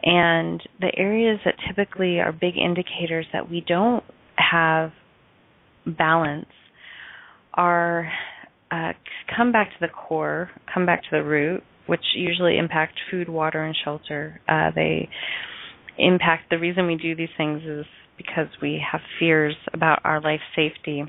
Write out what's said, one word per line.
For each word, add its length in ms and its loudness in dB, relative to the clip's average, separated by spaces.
And 600 2
the 160 -2
areas 480 2
that 120 0
typically 520 -2
are 120 2
big 240 -2
indicators 800 -2
that 160 -6
we 180 -6
don't 360 2
have 560 2
balance 600 2
are, 540 2
uh, 220 -4
come 160 4
back 180 4
to 120 -20
the 80 -2
core, 600 -4
come 140 2
back 160 2
to 100 -18
the 120 2
root, 400 0
which 160 0
usually 420 2
impact 360 0
food, 180 -4
water, 380 -2
and 180 -6
shelter. 640 -8
Uh, 260 4
they 360 0
impact, 520 4
the 100 2
reason 260 0
we 100 0
do 200 -4
these 200 -8
things 280 -2
is 220 -8
because 320 -4
we 200 -2
have 100 -4
fears 380 4
about 320 4
our 160 2
life 200 0
safety. 540 -2